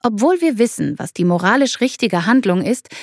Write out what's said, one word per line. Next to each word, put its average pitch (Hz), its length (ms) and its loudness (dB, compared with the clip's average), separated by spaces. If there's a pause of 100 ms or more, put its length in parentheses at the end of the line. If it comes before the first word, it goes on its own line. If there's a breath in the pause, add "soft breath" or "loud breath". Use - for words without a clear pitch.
Obwohl 247 380 0
wir 320 180 0
wissen, 175 400 -2
was 175 140 -10
die 175 140 -2
moralisch 190 560 2
richtige 190 440 -2
Handlung 196 360 2
ist, - 260 -4 (160 loud breath)